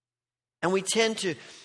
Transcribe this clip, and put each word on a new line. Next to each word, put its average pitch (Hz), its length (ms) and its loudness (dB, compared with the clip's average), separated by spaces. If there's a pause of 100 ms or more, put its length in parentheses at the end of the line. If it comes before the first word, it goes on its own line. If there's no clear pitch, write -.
(640)
And 170 100 2
we 190 80 2
tend 220 380 2
to, 180 160 -2 (300)